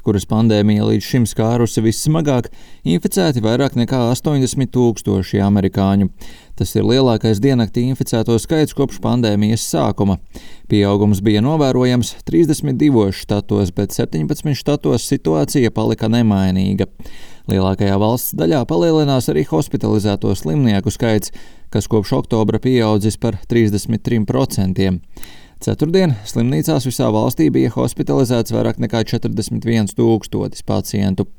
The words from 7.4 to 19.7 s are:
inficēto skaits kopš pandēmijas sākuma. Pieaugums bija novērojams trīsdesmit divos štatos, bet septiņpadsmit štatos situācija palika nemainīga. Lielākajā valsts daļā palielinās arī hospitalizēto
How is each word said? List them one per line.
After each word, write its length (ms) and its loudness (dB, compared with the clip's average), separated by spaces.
inficēto 560 0
skaits 320 0
kopš 300 -2
pandēmijas 580 2
sākuma. 540 0
Pieaugums 480 4
bija 240 2
novērojams 680 2
trīsdesmit 560 0
divos 380 2
štatos, 580 0
bet 160 -2
septiņpadsmit 640 -2
štatos 480 -2
situācija 680 0
palika 340 0
nemainīga. 760 2
Lielākajā 500 0
valsts 320 -2
daļā 320 0
palielinās 640 0
arī 240 0
hospitalizēto 800 0